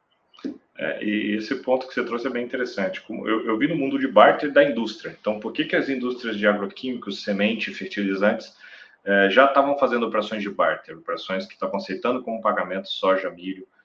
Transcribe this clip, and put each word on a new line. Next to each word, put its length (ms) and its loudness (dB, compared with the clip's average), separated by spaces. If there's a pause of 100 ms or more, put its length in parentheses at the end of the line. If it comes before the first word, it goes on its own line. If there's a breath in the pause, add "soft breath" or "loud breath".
(760)
É, 260 -4
e 320 0
esse 200 -4
ponto 320 0
que 60 -16
você 120 -2
trouxe 220 -4
é 20 -2
bem 160 -4
interessante. 560 -4
Como 260 -8
eu, 180 0
eu 120 0
vi 100 2
no 80 0
mundo 240 -2
de 80 -2
barter 440 6
da 120 8
indústria. 560 -2
Então, 200 -4
por 120 -8
que 140 -2
que 100 -2
as 140 0
indústrias 480 -4
de 100 2
agroquímicos, 760 -2
semente, 520 0
fertilizantes, 840 -2 (480 loud breath)
é, 260 4
já 160 8
estavam 320 4
fazendo 280 2
operações 360 -2
de 80 -4
barter? 480 -2
Operações 480 -6
que 80 -20
estavam 220 -4
aceitando 480 -2
como 180 -6
pagamento 460 -2
soja, 420 0
milho, 380 -10 (180)